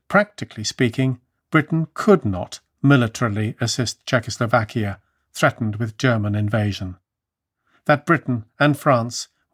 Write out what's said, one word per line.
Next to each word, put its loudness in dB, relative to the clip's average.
practically -2
speaking, -2
Britain 0
could 4
not -6
militarily 2
assist -4
Czechoslovakia, -2
threatened -2
with -6
German 0
invasion, -2
that 2
Britain 0
and 2
France 0